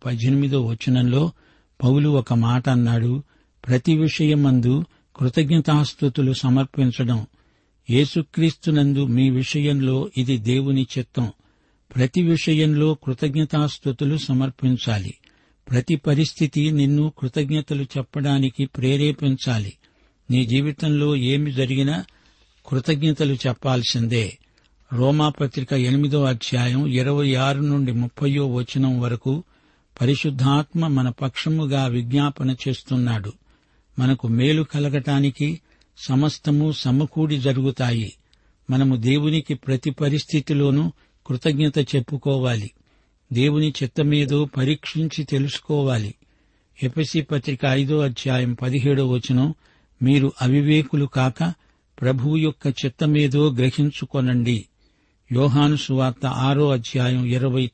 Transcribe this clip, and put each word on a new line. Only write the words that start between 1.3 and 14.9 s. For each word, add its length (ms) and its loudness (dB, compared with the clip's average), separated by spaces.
పౌలు 260 4
ఒక 240 0
మాట 360 2
అన్నాడు, 540 2
"ప్రతి 300 2
విషయమందు 880 2
కృతజ్ఞతాస్తుతులు 1200 2
సమర్పించడం. 920 0
యేసుక్రీస్తునందు 1160 0
మీ 240 2
విషయంలో 880 0
ఇది 200 0
దేవుని 500 0
చిత్తం." 340 -4
ప్రతి 260 0
విషయంలో 720 2
కృతజ్ఞతాస్తుతులు 1200 -2
సమర్పించాలి. 960 -2